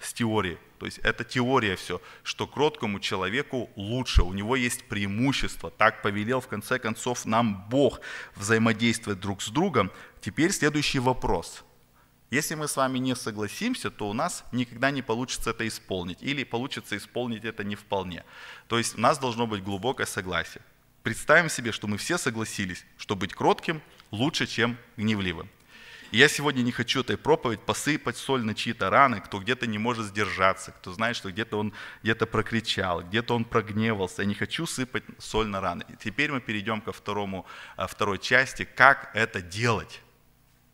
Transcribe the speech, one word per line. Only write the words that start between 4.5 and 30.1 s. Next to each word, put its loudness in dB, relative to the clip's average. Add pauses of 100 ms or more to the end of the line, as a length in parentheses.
есть 0
преимущество. -2
Так 2
повелел, 0
в -8
конце -2
концов, -2
нам 2
Бог 4 (360)
взаимодействовать 2
друг -4
с -6
другом. 2 (300)
Теперь 0
следующий 2
вопрос. 0 (680)
Если 0
мы -4
с -6
вами 2
не 0
согласимся, -4
то -6
у -2
нас -4
никогда 0
не -2
получится -2
это -2
исполнить, -6
или -2
получится -6
исполнить -6
это -6
не -4
вполне. -6 (420)
То 0
есть -2
у -4
нас 4
должно 0
быть -2
глубокое -2
согласие. -4 (400)
Представим 4
себе, -4
что -4
мы -2
все -2
согласились, -4 (120)
что -4
быть -2
кротким 0 (280)
лучше, 0
чем 0 (200)
гневливым. 0 (640)
И 0
я 10
сегодня 0
не 2
хочу 0
этой -2
проповедь 2
посыпать -2
соль 0
на 0
чьи-то -2
раны, 6
кто -8
где-то -2
не -2
может -2
сдержаться, 2